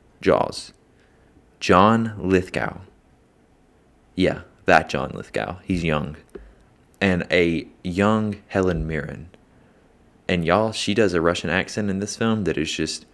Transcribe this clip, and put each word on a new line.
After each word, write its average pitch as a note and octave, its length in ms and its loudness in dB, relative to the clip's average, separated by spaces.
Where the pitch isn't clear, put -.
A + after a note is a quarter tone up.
Jaws. - 540 0
John G#2+ 600 4
Lithgow. - 600 0
Yeah, F2 280 0
that E2 240 6
John C2+ 240 -4
Lithgow. - 500 -8
He's F2 180 -2
young. D2+ 360 -2
And F#2 300 2
a E2+ 360 2
young G2+ 640 0
Helen F2+ 380 0
Mirren. D2+ 440 -8
And F2 160 0
y'all, G#2+ 280 2
she - 200 -4
does G2 220 2
a E2+ 80 2
Russian E2+ 260 0
accent F#2+ 400 -2
in F#2+ 120 -4
this G#2 140 -8
film A2+ 300 -2
that D#2+ 140 -2
is D#2 120 -4
just, - 440 -6